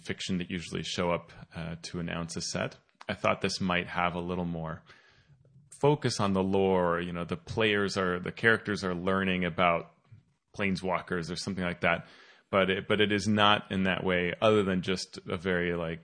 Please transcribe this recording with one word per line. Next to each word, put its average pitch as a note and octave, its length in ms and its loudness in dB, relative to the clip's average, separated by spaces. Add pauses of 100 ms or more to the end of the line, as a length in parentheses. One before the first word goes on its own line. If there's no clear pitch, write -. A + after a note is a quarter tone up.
fiction F#2+ 360 -4
that F2+ 120 -8
usually F2 320 -6
show F2 280 -2
up, E2+ 200 -4 (240)
uh, E2 280 -8
to - 160 -8
announce E2+ 360 -6
a E2+ 60 -6
set. - 340 -4 (320)
I G#2 60 -4
thought G#2 260 0
this G2 220 -2
might F2+ 260 0
have F2 280 -2
a F2 40 -4
little F2+ 240 -4
more E2 400 -6 (960)
focus C#3+ 400 2
on G2+ 140 2
the F#2+ 100 4
lore. F#2+ 560 2
You F2 140 -6
know, F2 100 -6
the E2+ 140 -6
players G#2 580 0
are, F2+ 240 0
the F2+ 140 -8
characters G#2+ 500 2
are F#2 100 -2
learning F#2 520 0
about E2+ 460 2 (680)
planeswalkers F2+ 720 -2
or E2+ 60 -6
something F#2+ 260 -6
like F2 180 -4
that. E2+ 240 2 (460)
But F#2+ 180 4
it, F#2+ 200 -2
but G#2 100 4
it G#2 140 4
is G2+ 160 0
not G#2 420 6
in F#2+ 120 0
that F#2 200 0
way, F2+ 380 0
other G#2+ 200 6
than F#2 200 0
just - 380 -6 (100)
a G2 80 -4
very, F2 360 0
like, E2 300 -4